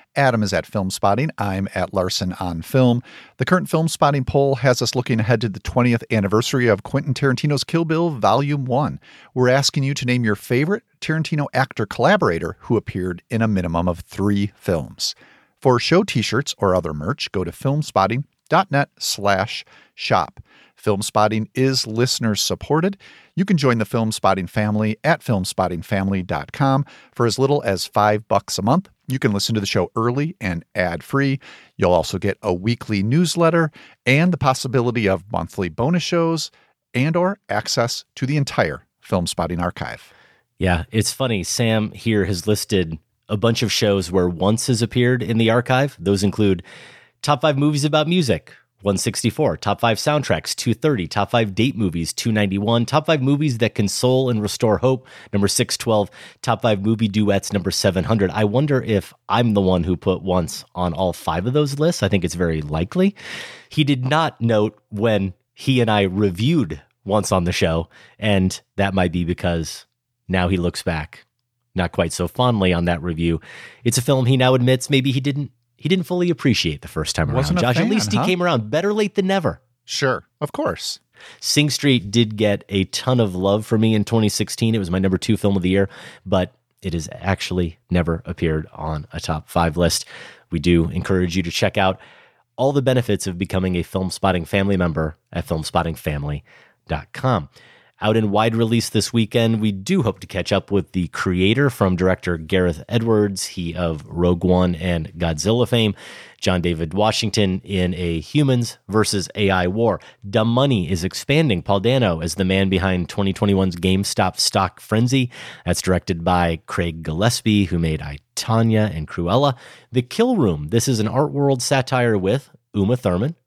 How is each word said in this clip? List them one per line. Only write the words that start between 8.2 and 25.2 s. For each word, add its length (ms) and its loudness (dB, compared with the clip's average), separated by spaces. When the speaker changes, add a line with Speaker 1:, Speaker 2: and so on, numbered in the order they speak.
Speaker 1:
One. 380 -2
We're 160 4
asking 340 2
you 120 0
to 100 -6
name 180 2
your 140 2
favorite 460 -2
Tarantino 520 -2
actor 320 -2
collaborator 760 0
who 160 0
appeared 520 -4
in 120 -2
a 80 2
minimum 400 0
of 100 -2
three 560 -2
films. 580 -4
For 180 4
show 280 2
t-shirts 520 -2
or 160 2
other 200 0
merch, 400 -6
go 100 -2
to 80 -8
filmspotting 720 -2
dot 220 0
net 200 0
slash 680 -2
shop. 440 -2
Filmspotting 760 0
is 320 0
listener 480 0
supported. 600 -2
You 100 0
can 140 2
join 220 2
the 60 0
Filmspotting 680 0
family 520 0
at 180 0